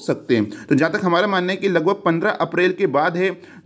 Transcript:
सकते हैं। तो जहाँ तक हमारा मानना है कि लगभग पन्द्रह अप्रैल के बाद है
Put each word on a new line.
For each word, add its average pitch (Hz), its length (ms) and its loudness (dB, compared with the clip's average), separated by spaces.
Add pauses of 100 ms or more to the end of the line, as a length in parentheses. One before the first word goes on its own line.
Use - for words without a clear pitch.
सकते 127 300 0
हैं। 104 300 -2
तो - 80 2
जहाँ 156 180 2
तक 311 100 0
हमारा 180 240 2
मानना 185 260 0
है 196 40 -4
कि 196 120 -2
लगभग 175 260 2
पन्द्रह 175 360 0
अप्रैल 185 420 0
के 190 140 -2
बाद 156 300 0
है 180 240 -2 (260)